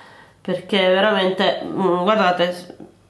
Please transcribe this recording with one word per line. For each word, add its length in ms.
perché 380
veramente, 760
mm, 380
guardate, 720